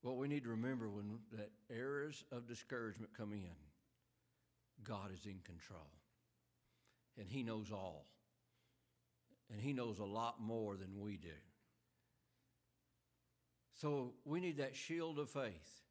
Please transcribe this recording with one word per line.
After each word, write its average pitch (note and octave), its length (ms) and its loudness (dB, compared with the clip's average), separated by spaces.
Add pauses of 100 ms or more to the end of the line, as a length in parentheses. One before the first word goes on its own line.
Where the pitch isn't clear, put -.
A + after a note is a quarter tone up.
What B2 160 2
we C#3 100 4
need D3 160 4
to A#2 60 2
remember A#2 380 4
when G#2 440 -2
that G#2+ 180 -2 (180)
eras C#3 600 0
of A#2+ 160 -2
discouragement A2+ 680 -2
come G#2 200 -2
in, F2+ 240 -2 (1300)
God G2+ 260 -2
is F#2 160 -6
in F#2+ 140 -4
control. E2+ 500 -12 (1300)
And G2+ 120 -6
He C3 140 2
knows A2 300 0
all. F#2 340 -2 (1400)
And G#2 100 -4
He C#3 120 2
knows A#2 260 2
a G#2+ 60 2
lot A2+ 360 2
more G#2+ 360 2
than G2 240 -6
we G#2 160 -2
do. D#2 220 -8 (2250)
So C#3 420 2 (100)
we D#3 160 4
need F3 160 2
that C3+ 180 2
shield E3 440 2
of C#3+ 120 0
faith G#2 600 -2